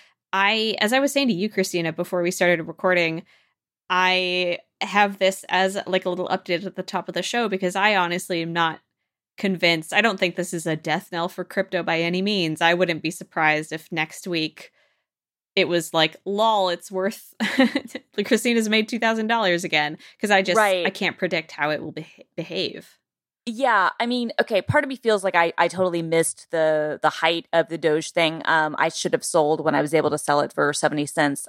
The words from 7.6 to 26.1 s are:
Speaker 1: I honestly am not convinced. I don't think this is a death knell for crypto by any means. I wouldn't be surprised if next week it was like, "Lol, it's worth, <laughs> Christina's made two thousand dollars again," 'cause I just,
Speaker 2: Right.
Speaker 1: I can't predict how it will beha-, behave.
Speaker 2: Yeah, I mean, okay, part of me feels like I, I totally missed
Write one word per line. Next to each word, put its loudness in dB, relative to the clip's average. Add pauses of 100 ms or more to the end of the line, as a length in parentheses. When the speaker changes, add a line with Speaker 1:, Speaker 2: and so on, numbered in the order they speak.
Speaker 1:
I 4
honestly 0
am -4
not 0 (560)
convinced. 0
I 2
don't 2
think 0
this -6
is -6
a -2
death -4
knell -4
for -8
crypto -4
by -2
any 0
means. 0
I 4
wouldn't 0
be -2
surprised -2
if -12
next -6
week -6 (840)
it 2
was -2
like, 2
"Lol, 2
it's -6
worth, -6 (440)
<laughs> -8
Christina's 0
made 2
two -4
thousand 0
dollars 2
again," -2 (220)
'cause 0
I 6
just, 2
Speaker 2:
Right. 2
Speaker 1:
I 0
can't -4
predict -2
how -2
it -2
will -12
beha-, -16 (120)
behave. -8 (480)
Speaker 2:
Yeah, 2 (100)
I 0
mean, -2
okay, 2
part -4
of -10
me -8
feels 0
like -2
I, 2
I 4
totally 0
missed 0